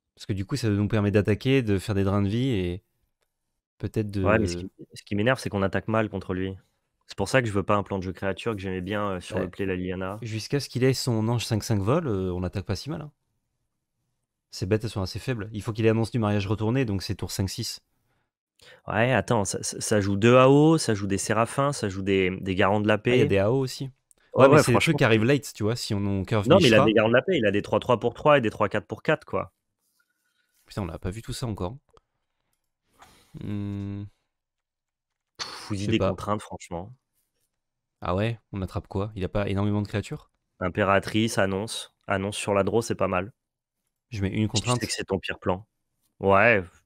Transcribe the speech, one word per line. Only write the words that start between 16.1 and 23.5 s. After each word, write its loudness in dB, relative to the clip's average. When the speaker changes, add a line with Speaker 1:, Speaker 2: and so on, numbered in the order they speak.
Speaker 1:
du -2
mariage 0
retourné, 0
donc -2
c'est -6
tour -8
cinq -2
six. -10
Speaker 2:
Ouais, 0
attends, 2
ça, -8
ça, -8
ça 0
joue -2
deux 6
A 8
O, 6
ça -2
joue -4
des 0
séraphins, 0
ça -4
joue -8
des, 2
des -4
garants 4
de 0
la 4
Speaker 1:
Ah, 0
il 0
y 4
a 4
Speaker 2:
paix. 2
Speaker 1:
des 2
A 2